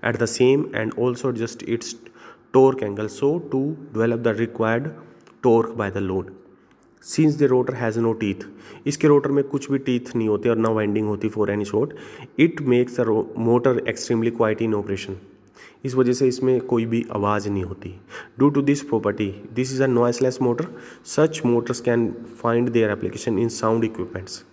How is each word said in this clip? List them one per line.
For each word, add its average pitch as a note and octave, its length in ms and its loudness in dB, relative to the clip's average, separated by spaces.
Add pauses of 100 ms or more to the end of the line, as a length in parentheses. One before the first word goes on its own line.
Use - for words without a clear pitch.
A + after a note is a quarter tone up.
at A#2 160 0
the A#2 80 2
same C3+ 480 4
and A2 180 -2
also B2 360 -2
adjust A#2 340 -6
its - 320 -6 (560)
torque C3 320 6
angle G#2 260 -4
so D3 300 0
to C#3+ 360 -4 (160)
develop A2+ 320 0
the A2+ 120 4
required A2+ 600 -2 (460)
torque A#2 340 4
by G#2 140 -2
the G2 120 -4
load. F#2+ 340 -4 (640)
Since D#3 360 2
the C#3+ 140 4
rotor B2+ 260 2
has A2+ 220 -2
no A2+ 160 2
teeth, G#2+ 320 -4 (420)
इसके - 200 0
रोटर C#3+ 240 4
में C#3 120 2
कुछ C#3 280 -6
भी C#3 60 0
टीथ B2 380 -4
नहीं A2+ 120 0
होते G#2 220 0
और A2+ 80 2
ना A2+ 120 2
वाइंडिंग G#2+ 380 0
होती G#2 220 -2
for G#2 200 -2
any G#2 160 -2
sort, G#2 300 -2 (420)
it E3 240 2
makes B2 340 2
the B2 100 0
ro-, A2 300 0
motor A#2+ 440 2 (140)
extremely A#2 380 -2
quiet A2+ 300 0
in A2 120 0
operation। G2 440 -4 (680)
इस B2+ 100 -4
वजह B2+ 180 4
से B2+ 140 2
इसमें B2+ 400 2
कोई A#2 180 2
भी A2+ 200 0 (100)
आवाज़ G#2 340 0
नहीं G2 140 -2
होती। F#2 300 -10 (460)
Due C#3+ 160 6
to C#3+ 140 2
this C#3+ 220 0
property, G#2 360 0 (300)
this B2+ 160 -2
is C3 80 -2
a C3+ 140 2
noiseless A#2+ 500 2
motor। A#2+ 220 0 (360)
Such D#3 400 0
motors A#2+ 380 0
can A#2 240 2 (380)
find A#2+ 340 0
their A2 180 4
application F#2+ 420 -4
in A#2 200 0
sound A2+ 320 0
equipments। - 480 -10 (160)